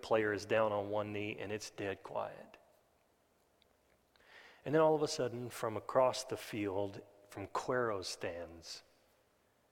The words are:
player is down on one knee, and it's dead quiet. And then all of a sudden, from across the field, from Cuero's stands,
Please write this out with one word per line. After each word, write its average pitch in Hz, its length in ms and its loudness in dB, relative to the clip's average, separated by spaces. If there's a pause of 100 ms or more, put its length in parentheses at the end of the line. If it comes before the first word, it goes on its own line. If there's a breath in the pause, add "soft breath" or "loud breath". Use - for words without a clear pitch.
player 107 320 4
is 98 120 -2
down 110 260 4
on 101 180 0
one 104 220 -2
knee, 104 300 -4
and 101 100 -6
it's 107 200 -6
dead 98 320 -6
quiet. - 540 -8 (2000 soft breath)
And 143 100 2
then 160 60 8
all 156 120 8
of 147 80 2
a 147 60 2
sudden, 123 420 -2
from 110 260 -4
across 127 480 4
the - 140 -6
field, 101 640 -2 (280)
from 98 180 -10
Cuero's 117 600 0
stands, 85 760 -8 (880)